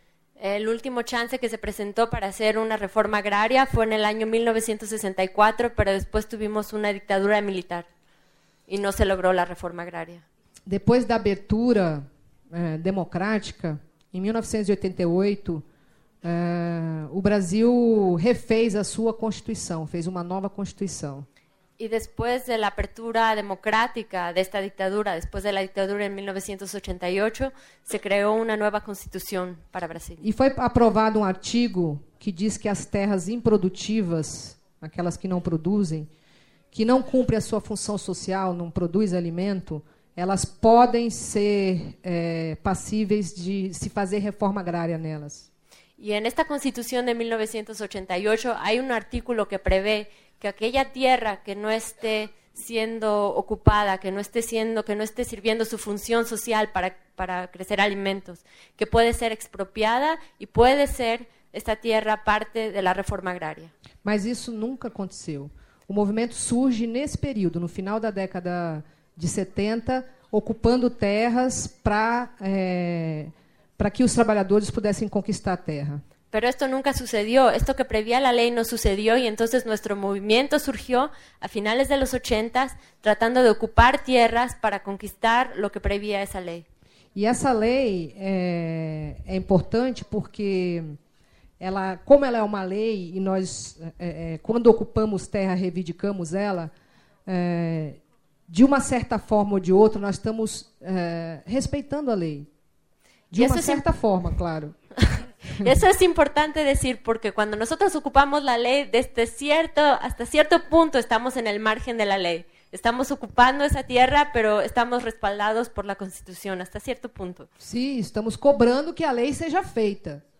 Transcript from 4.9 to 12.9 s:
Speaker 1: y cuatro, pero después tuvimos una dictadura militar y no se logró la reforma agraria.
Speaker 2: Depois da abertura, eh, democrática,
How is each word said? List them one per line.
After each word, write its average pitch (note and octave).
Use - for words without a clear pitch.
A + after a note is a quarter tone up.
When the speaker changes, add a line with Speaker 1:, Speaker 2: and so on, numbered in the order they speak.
Speaker 1:
y F#3+
cuatro, A3+
pero G#3
después G#3+
tuvimos G#3+
una G#3
dictadura G3
militar F3+
y G3
no G3+
se G#3
logró F#3
la F3+
reforma F3
agraria. E3+
Speaker 2:
Depois A3+
da A#3
abertura, G3+
eh, E3
democrática, F#3